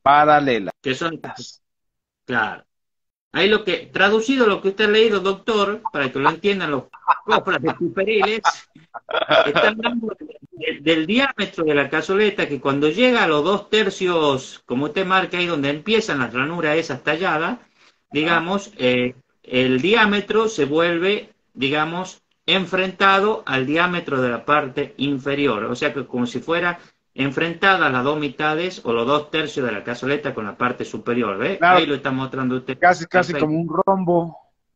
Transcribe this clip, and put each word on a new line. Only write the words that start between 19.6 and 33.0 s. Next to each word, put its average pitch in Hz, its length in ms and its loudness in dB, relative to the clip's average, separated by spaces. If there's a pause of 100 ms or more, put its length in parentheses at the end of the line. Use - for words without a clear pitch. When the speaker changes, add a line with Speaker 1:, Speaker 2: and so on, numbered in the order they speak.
Speaker 2:
diámetro 208 680 2
se 151 180 -2
vuelve, 170 640 0 (220)
digamos, 156 640 -4 (240)
enfrentado 190 1000 2
al 135 180 -2
diámetro 156 560 -2
de 123 80 2
la 117 160 -4
parte 143 540 -2
inferior. 139 640 0
O 120 100 -4
sea 143 200 -2
que 135 120 -6
como 123 200 -2
si 123 140 -8
fuera 170 380 -2 (360)
enfrentadas 165 800 0
las 127 120 0
dos 151 140 0
mitades 156 640 -4
o 117 80 -2
los 117 140 0
dos 147 240 0
tercios 147 360 -4
de 110 60 -2
la 98 120 -8
cazoleta 143 500 -4
con 110 120 -8
la 98 100 -10
parte 123 280 -2
superior, 113 540 -4
¿ve? 180 200 -2
Speaker 1:
Claro. 180 200 6
Speaker 2:
Ahí 160 80 2
lo 143 80 -2
está 135 160 -6
mostrando 131 460 -4
usted. 127 220 -8
Speaker 1:
Casi, 175 280 4